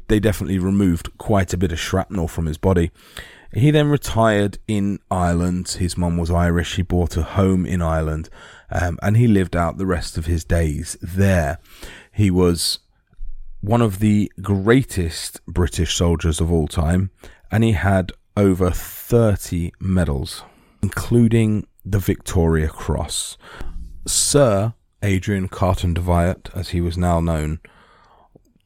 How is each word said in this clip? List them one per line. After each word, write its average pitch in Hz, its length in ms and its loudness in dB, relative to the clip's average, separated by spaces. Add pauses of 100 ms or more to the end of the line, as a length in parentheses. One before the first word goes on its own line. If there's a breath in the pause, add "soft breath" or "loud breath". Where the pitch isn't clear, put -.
they 107 100 2
definitely 95 400 0
removed 95 600 0
quite 98 340 0
a 90 60 -4
bit 87 140 0
of 82 60 -6
shrapnel 92 500 -4
from 82 180 -4
his 76 120 -4
body. 90 320 2 (640 loud breath)
He 135 180 4
then 147 180 4
retired 110 800 0
in 101 320 -2 (120)
Ireland. 90 580 0
His 90 300 -4
mum 87 180 0
was 85 140 -2
Irish. 85 460 0
He 92 60 -2
bought 87 360 0
a 82 40 0
home 95 440 2
in 90 160 -2
Ireland, 80 480 -2 (400 loud breath)
um, 87 320 -4
and 107 140 2
he 120 100 6
lived 95 280 4
out 85 220 0
the 95 80 -4
rest 90 320 -2
of 82 80 -4
his 82 180 0
days 80 600 -2
there. 92 560 0 (540 loud breath)
He 104 180 2
was 90 480 2 (800)
one 117 220 2
of 98 160 0
the 104 420 2
greatest 98 1040 0
British 85 500 -2
soldiers 85 460 0
of 82 100 0
all 80 160 2
time, 90 440 0 (400 loud breath)
and 110 120 2
he 113 100 4
had 92 380 0 (280)
over 95 320 4
thirty 95 1080 0
medals, 82 640 -2 (400 soft breath)
including 110 840 2 (180)
the 98 140 -2
Victoria 82 680 0
Cross. - 680 -6 (680 loud breath)
Sir 113 680 2 (300)
Adrian 95 460 0
Carton 92 460 0
de 87 60 -2
Wyatt, 87 540 0
as 95 160 -8
he 87 100 -2
was 87 160 -4
now 87 240 0
known, 80 400 -2 (1040 soft breath)